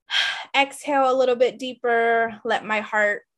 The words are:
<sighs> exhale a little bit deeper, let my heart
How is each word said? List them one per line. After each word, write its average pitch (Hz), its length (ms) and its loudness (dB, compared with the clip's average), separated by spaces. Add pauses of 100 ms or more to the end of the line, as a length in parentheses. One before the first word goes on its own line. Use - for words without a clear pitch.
<sighs> - 460 -4
exhale 269 560 0
a 262 60 0
little 254 180 2
bit 233 240 0
deeper, 233 840 0
let 220 200 -2
my 214 140 -2
heart 208 440 0 (140)